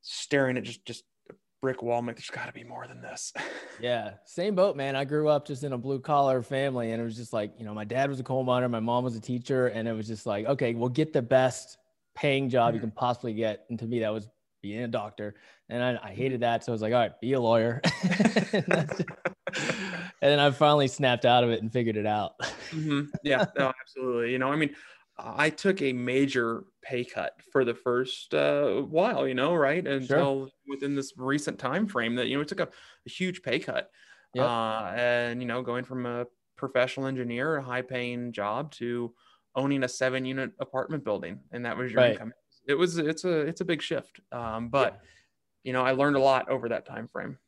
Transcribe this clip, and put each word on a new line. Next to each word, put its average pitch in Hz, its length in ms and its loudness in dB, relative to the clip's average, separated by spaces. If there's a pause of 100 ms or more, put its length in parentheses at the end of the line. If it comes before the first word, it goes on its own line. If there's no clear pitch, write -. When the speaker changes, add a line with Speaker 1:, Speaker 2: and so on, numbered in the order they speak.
Speaker 1:
staring 135 560 0
at 123 60 -6
just, 117 220 -12
just - 180 -12 (260)
a - 40 -20 (280)
brick 131 200 -2
wall. 120 180 0
I'm 120 60 -6
like, 117 100 -8
"There's - 140 -14
gotta - 220 -10
be - 120 -18
more - 240 -14
than - 140 -18
this." - 360 -12
<laughs> - 40 -8 (360)
Speaker 2:
Yeah. 113 380 -2 (100)
Same 196 280 -2
boat, 185 220 4
man. 139 200 -2
I 139 80 0
grew 151 240 0
up 147 180 4
just 139 180 -8
in 143 80 -4
a 123 60 -4
blue 131 220 -4
collar 135 420 4
family, 131 500 -2
and 113 80 -2
it 117 40 -2
was 113 120 -6
just 117 160 -12
like, 107 260 -4
you 113 60 -12
know, 107 100 -8
my 107 100 -6
dad 127 260 0
was 131 100 -6
a - 20 -6
coal 131 220 -2
miner, 127 240 4
my 117 120 0
mom 120 240 2
was 120 120 -2
a 110 40 -8
teacher, 123 480 0
and 113 200 -2
it 113 40 -2
was 110 140 -6
just 110 200 -8
like, 107 200 -2
"Okay, 127 280 0
we'll 117 140 0
get 156 240 0
the 135 100 2
best 127 560 2 (360)
paying 135 340 2
job 117 260 4
you 113 60 -2
Speaker 1:
Mm-hmm. - 0 -
Speaker 2:
can 110 100 -4
possibly 120 440 -2
get." 107 360 -2
And 117 80 -6
to 117 80 -8
me, 117 140 0
that 107 120 0
was 110 160 -6 (320)
being 104 220 -8
a 120 60 -6
doctor. 104 460 -6 (340)
And 120 140 -2
I, 117 280 -2
I - 60 -14
Speaker 1:
Mm-hmm. 117 60 -4
Speaker 2:
hated 131 180 -2
that. 117 240 2
So 123 80 -2
I - 20 0
was 107 80 -2
like, 110 100 0
"All 123 80 6
right, 110 200 0
be 127 120 0
a 135 80 2
lawyer." 117 440 4
<laughs> 165 80 4 (760)
And 160 100 4
that's 151 200 -2
just, - 120 -4 (460)
Speaker 1:
<laughs> - 20 -4 (680)
Speaker 2:
and 139 80 6
then 147 80 6
I 143 120 8
finally 147 380 6
snapped 127 360 2
out 123 200 8
of 120 60 2
it 113 120 0
and 113 100 -6
figured 113 240 2
it 104 100 -2
out. 104 340 0
<laughs> - 40 -6 (280)
Speaker 1:
Mm-hmm. 147 380 -2 (120)
Yeah, 139 200 2 (160)
no, 135 220 2
absolutely. 123 520 -2
You 127 60 0
know, 131 120 0
I 147 60 0
mean, 147 180 0 (440)
I 139 320 0
took 185 320 0
a 135 100 0
major 123 720 0 (160)
pay 123 240 -6
cut - 360 -8 (120)
for 135 120 4
the 117 100 0
first, 127 600 -2
uh, 143 480 2
while, 156 460 2
you 127 60 -2
know, 139 200 2
right? 151 320 2 (120)
Speaker 2:
Sure. 135 280 4
Speaker 1:
Until 135 240 -2 (160)
within 139 280 -4
this 139 220 -4
recent 139 420 -2
time 160 280 -2
frame 117 300 -2
that, 120 120 -2
you 123 60 -2
know, 143 60 0
we 147 60 -4
took 196 140 -6
a, 165 80 -2 (380)
a 127 40 -14
huge 185 320 -4
pay 165 160 -2
cut. - 320 -4 (440)
Speaker 2:
Yep. 123 220 2
Speaker 1:
Uh, 110 400 -2
and, 120 460 0
you 123 60 -6
know, 120 140 -4
going 123 220 -4
from 127 220 -6
a 120 200 -4 (300)
professional 131 500 0
engineer, 131 500 -2
a 139 60 -4
high 127 200 -4
paying 123 500 -6
job, 113 400 -4
to 120 420 -6 (400)
owning 139 300 2
a 127 40 0
seven 131 360 0
unit 131 340 -4
apartment 135 460 -4
building. 98 360 -4 (120)
And 120 140 -8
that 117 100 -4
was 123 160 -4
your 123 100 6
Speaker 2:
Right. 123 40 8
Speaker 1:
income. 113 260 0 (340)
It 139 80 2
was, 170 220 2
it's 156 280 -2
a, 170 160 2
it's 160 200 -4
a 185 60 -2
big 156 160 0
shift. - 380 -6 (120)
Um, 117 380 -6
but, 127 240 4
Speaker 2:
Yeah. - 80 -20 (600)
Speaker 1:
you 131 100 -4
know, 127 100 2
I 135 80 4
learned 139 240 4
a 135 40 4
lot 131 300 6
over 120 200 -2
that - 160 -4
time 113 220 -10
frame. - 400 -8